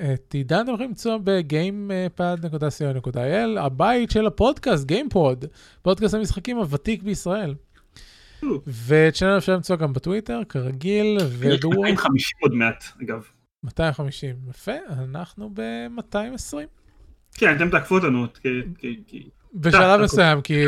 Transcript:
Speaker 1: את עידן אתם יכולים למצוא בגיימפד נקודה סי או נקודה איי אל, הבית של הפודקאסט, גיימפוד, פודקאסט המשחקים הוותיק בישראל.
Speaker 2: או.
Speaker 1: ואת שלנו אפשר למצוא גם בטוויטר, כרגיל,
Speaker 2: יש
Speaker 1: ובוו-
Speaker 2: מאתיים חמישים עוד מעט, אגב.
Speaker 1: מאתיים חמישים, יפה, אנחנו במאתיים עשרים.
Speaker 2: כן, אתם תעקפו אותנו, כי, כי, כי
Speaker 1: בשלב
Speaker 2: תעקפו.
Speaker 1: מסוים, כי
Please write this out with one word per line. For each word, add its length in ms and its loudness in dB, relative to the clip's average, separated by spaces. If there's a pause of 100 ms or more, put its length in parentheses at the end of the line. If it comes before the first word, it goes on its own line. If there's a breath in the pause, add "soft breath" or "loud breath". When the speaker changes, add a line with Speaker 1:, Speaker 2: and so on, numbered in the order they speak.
(140)
Speaker 1:
את 200 -8
עידן 280 0
אתם 120 -2
יכולים 160 -4
למצוא 340 -4
בגיימפד 1200 -2
נקודה 260 -4
סי 160 -4
או 80 0
נקודה 300 -4
איי 200 0
אל, 140 -2
הבית 540 0
של 160 2
הפודקאסט, 580 2
גיימפוד, 600 2 (360 soft breath)
פודקאסט 320 2
המשחקים 440 -2
הוותיק 460 -2
בישראל. 520 -4 (880 soft breath)
Speaker 2:
או. 40 -4 (200)
Speaker 1:
ואת 480 4
שלנו 220 2
אפשר 160 2
למצוא 220 0
גם 180 0
בטוויטר, 460 -4 (100)
כרגיל, 720 0
Speaker 2:
יש 40 2 (400)
Speaker 1:
ובוו- 40 2 (100)
Speaker 2:
מאתיים 180 2
חמישים 440 0
עוד 120 4
מעט, 300 0 (200)
אגב. 220 -8 (380)
Speaker 1:
מאתיים 300 -2
חמישים, 420 -8 (140)
יפה, 220 -10 (180)
אנחנו 640 -10
במאתיים 800 -8
עשרים. 340 -12 (680)
Speaker 2:
כן, 220 4
אתם 140 2
תעקפו 260 2
אותנו, 300 2 (160)
כי, 80 -2 (280)
כי, 300 -10
כי 220 -20 (240)
Speaker 1:
בשלב 280 4
Speaker 2:
תעקפו. 220 6
Speaker 1:
מסוים, 380 4
כי 120 -2 (140)